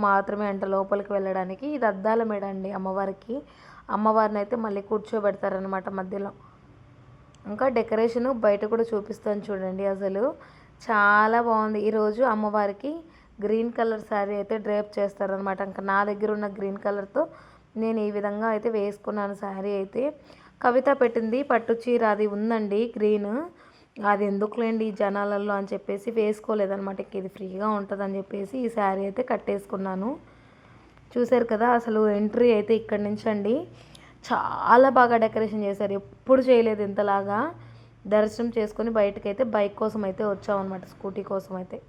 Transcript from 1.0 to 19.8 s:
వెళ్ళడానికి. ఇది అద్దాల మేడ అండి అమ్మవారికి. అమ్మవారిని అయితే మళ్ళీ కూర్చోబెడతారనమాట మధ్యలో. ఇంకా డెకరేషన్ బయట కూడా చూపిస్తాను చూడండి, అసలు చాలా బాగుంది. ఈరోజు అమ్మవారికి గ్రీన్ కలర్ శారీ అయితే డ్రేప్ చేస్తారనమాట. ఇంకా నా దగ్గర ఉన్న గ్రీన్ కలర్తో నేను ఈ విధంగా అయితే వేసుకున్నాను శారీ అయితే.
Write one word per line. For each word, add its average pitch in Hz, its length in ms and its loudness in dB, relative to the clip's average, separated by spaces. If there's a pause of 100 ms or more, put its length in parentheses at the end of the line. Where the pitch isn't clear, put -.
వెళ్ళడానికి. 190 500 -4 (100)
ఇది 240 160 0
అద్దాల 214 400 0
మేడ 202 120 -4 (100)
అండి 190 260 -6
అమ్మవారికి. 196 560 -4 (600)
అమ్మవారిని 214 460 2
అయితే 208 140 -4 (100)
మళ్ళీ 202 240 -4
కూర్చోబెడతారనమాట 196 960 -2 (120)
మధ్యలో. 202 320 -8 (1200)
ఇంకా 220 140 -2 (120)
డెకరేషన్ 226 500 2 (180)
బయట 202 180 4 (100)
కూడా 226 180 2
చూపిస్తాను 208 560 -4
చూడండి, 190 460 -4
అసలు 196 300 -2 (640)
చాలా 214 600 6
బాగుంది. 214 400 2
ఈరోజు 214 340 2 (120)
అమ్మవారికి 208 580 -2 (520)
గ్రీన్ 226 340 0
కలర్ 220 340 0
శారీ 202 300 0
అయితే 202 140 -2 (100)
డ్రేప్ 208 320 -2
చేస్తారనమాట. 196 640 -2 (100)
ఇంకా 190 120 -10 (100)
నా 196 60 4 (120)
దగ్గర 208 280 -2
ఉన్న 208 100 -4 (100)
గ్రీన్ 196 280 -6
కలర్తో 202 380 -2 (580)
నేను 226 260 -2
ఈ - 100 -2
విధంగా 208 380 -2
అయితే 214 220 -2
వేసుకున్నాను 202 580 -4 (100)
శారీ 196 340 -6
అయితే. 196 240 -4 (600)